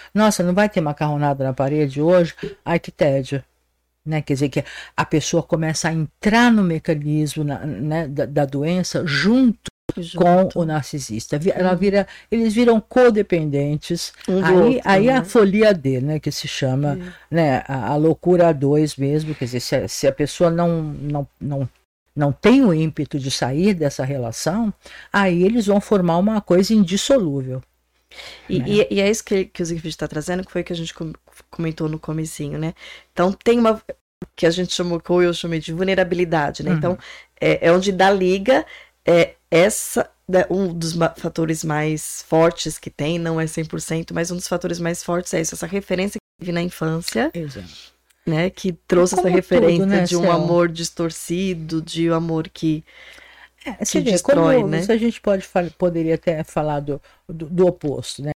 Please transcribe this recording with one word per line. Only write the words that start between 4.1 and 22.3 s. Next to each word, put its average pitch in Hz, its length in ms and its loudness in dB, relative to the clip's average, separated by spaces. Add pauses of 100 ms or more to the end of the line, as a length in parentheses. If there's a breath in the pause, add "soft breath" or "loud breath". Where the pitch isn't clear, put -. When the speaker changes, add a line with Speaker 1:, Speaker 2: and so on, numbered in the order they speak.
Speaker 1:
Quer - 100 -4
dizer 143 160 0
que 143 160 -4 (320 loud breath)
a 156 80 -2
pessoa 160 380 0
começa 160 460 -2
a 160 40 -2
entrar 214 580 2
no 214 120 4
mecanismo 151 840 -2
na, 143 220 -4
né, 151 420 -4
da, 139 160 -4
da 147 220 0
doença 165 600 -2
junto 202 640 2 (300)
Speaker 2:
Junto. 170 200 -8 (360)
Speaker 1:
com 170 60 0
o 170 40 0
narcisista. 147 760 -4
Vi-, 170 160 0
ela 185 180 0
Speaker 2:
Uhum. 180 40 2
Speaker 1:
vira, 196 300 0 (240 loud breath)
eles 226 240 0
viram 233 260 4
codependentes. 170 1300 0 (160)
Speaker 2:
Um 185 120 2
do 190 60 2
Speaker 1:
Aí, 185 80 4
Speaker 2:
outro, 240 300 4
Speaker 1:
aí 196 260 4
a 262 100 4
Speaker 2:
né? 208 40 -2
Speaker 1:
folia 208 500 4
D, 135 260 -2
né, 151 180 -2
que 147 120 -4
se - 180 -8
chama, 143 500 -2 (320 loud breath)
Speaker 2:
É. 151 40 -4
Speaker 1:
né, 151 320 2
a, 127 260 -4
a 147 40 0
loucura 160 560 4
dois 147 440 0
mesmo, 151 380 -2
quer 139 100 -6
dizer, 120 160 -4
se - 160 -4
a, 98 120 -2
se - 180 -4
a 135 60 4
pessoa 160 380 0
não, 165 320 0
não, 147 460 -6 (120)
não, 139 280 -4 (460)
não 143 180 0